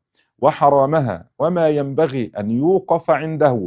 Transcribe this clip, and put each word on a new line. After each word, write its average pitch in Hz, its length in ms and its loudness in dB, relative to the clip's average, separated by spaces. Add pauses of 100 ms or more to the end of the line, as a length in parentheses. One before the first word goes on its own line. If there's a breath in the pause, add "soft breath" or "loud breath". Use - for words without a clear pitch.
(400)
وحرامها 139 880 0 (100)
وما 165 300 0
ينبغي 139 720 -2
أن 104 120 -4
يوقف 165 600 0
عنده 151 460 0 (100)